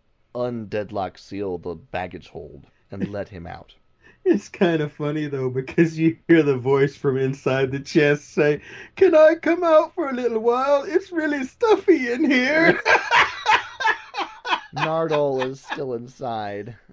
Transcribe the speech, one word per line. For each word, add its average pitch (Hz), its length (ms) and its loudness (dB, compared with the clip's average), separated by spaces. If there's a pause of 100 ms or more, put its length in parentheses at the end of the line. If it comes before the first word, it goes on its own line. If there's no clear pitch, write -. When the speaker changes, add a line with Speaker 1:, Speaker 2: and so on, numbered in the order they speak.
(360)
Speaker 1:
undeadlock 104 800 -6
seal 98 400 -6
the 85 180 -10
baggage 90 540 -10
hold 73 360 -18 (260)
and 98 160 -8
let 101 220 -8
him 85 180 -16
out. 85 320 -18
<laughs> - 60 -20 (380)
Speaker 2:
It's 339 260 0
kinda 165 380 0
funny, 151 380 -6
though, 135 240 -4
because 160 480 0
you 160 180 2 (120)
hear 160 160 6
the 143 120 2
voice 139 400 0
from 131 220 -2
inside 131 540 -2
the 139 80 -4
chest 147 560 0
say, 151 260 2 (340)
"Can 349 200 6
I 311 180 8
come 339 300 -2
out 320 320 4
for 294 140 -2
a 269 40 -4
little 240 240 -2
while? 262 460 2
It's 359 280 -2
really 302 320 -2
stuffy 330 680 2
in 254 180 0
here." 285 560 2
<laughs> - 1900 -2
Speaker 1:
Nardole 147 680 0
is 135 160 -8
still 139 360 -8
inside. 110 800 -10 (180)